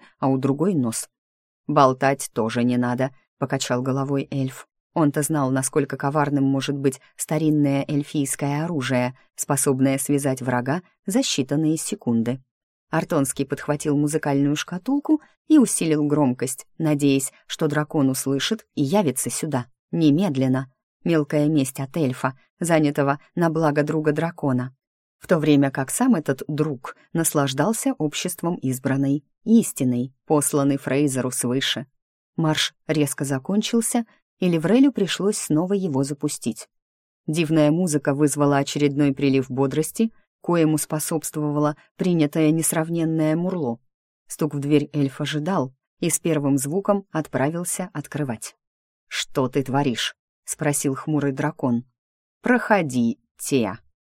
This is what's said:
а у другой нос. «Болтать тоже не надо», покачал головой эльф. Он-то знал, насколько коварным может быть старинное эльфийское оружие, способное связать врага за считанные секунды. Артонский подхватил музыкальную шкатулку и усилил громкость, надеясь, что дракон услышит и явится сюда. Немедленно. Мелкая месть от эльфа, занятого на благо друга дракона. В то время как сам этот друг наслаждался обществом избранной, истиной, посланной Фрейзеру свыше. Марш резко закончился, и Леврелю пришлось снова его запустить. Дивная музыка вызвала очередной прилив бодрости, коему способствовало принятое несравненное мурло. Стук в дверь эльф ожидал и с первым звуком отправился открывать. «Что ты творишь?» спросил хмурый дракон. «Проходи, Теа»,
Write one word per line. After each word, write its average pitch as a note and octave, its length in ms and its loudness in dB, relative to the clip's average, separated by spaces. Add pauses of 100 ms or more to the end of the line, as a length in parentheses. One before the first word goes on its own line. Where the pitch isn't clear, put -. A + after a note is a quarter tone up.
(200)
а D3 80 0
у C3+ 100 2
другой C#3+ 360 0
нос. B2 360 -2 (580)
«Болтать C#3 680 2
тоже A#2 300 0
не B2 140 2
надо», B2 340 -2 (260)
покачал C3 440 -2
головой C3+ 500 -2
эльф. C3 360 -6 (260)
Он-то D3+ 300 2
знал, D3 260 0
насколько C3+ 480 -2
коварным C#3+ 460 0
может C3+ 340 0
быть C#3 240 -2 (140)
старинное D3+ 720 0
эльфийское C#3+ 760 -2
оружие, B2+ 540 -2 (180)
способное C3+ 600 0
связать C#3 440 -2
врага B2+ 420 -2 (220)
за G3 140 0
считанные D#3 580 0
секунды. A#2+ 640 -2 (480)
Артонский D3+ 540 -2
подхватил D3 520 -2
музыкальную D3 580 0
шкатулку C#4 640 -2 (280)
и D#4 100 6
усилил D#3+ 480 4
громкость, C#3+ 600 0 (100)
надеясь, C#3+ 560 2 (140)
что - 200 -2
дракон D3 420 0
услышит C3+ 640 -2
и D3 80 -2
явится C#3 480 0
сюда. C#3+ 340 -4 (260)
Немедленно. C#3 800 2 (320)
Мелкая D3+ 440 2
месть D3 320 0
от C3+ 180 -6
эльфа, C3 400 -2 (220)
занятого D3 600 2 (140)
на E3+ 160 2
благо D3+ 320 2
друга D#3 300 0
дракона. D3 640 -2 (480)
В - 40 -20
то E3+ 120 4
время C#3+ 320 4
как C3+ 180 -4
сам B3 260 2
этот D3 340 -2
друг D3+ 480 -4 (160)
наслаждался D#3+ 800 0
обществом E3+ 640 -4
избранной, C3+ 680 -2 (220)
истиной, C3 680 2 (120)
посланной C#3+ 500 2
Фрейзеру C3 560 0
свыше. C3 560 -2 (480)
Марш D#3 400 0 (120)
резко D3 360 0
закончился, G3+ 840 -2 (340)
и F3+ 100 2
Леврелю G3 420 4
пришлось G3 460 -2
снова F3+ 380 0
его D#3 280 0
запустить. D3 640 -6 (580)
Дивная D#3 460 2
музыка D#3 420 0
вызвала C#3+ 440 2
очередной C#3+ 560 0
прилив C3+ 360 0
бодрости, C#3 640 -2 (300)
коему D#3+ 360 2
способствовало D3+ 1000 -2 (180)
принятое D#3+ 560 2
несравненное D#3+ 840 0
мурло. E3+ 420 -2 (480)
Стук D3+ 280 -4
в C#3+ 40 -4
дверь C#3+ 320 2
эльф C#3 300 -2
ожидал D3+ 520 -2 (260)
и E3+ 100 0
с - 100 -2
первым C#3+ 380 0
звуком G3 540 -2
отправился D#3+ 840 -4
открывать. C#3 640 -8 (500)
«Что - 400 -2
ты C3+ 160 -2
творишь?» B2+ 520 -2 (280)
спросил C#3+ 520 -2
хмурый C#3+ 360 -2
дракон. C3+ 540 -2 (560)
«Проходи, E3 800 2 (180)
Теа», A2 420 -2 (240)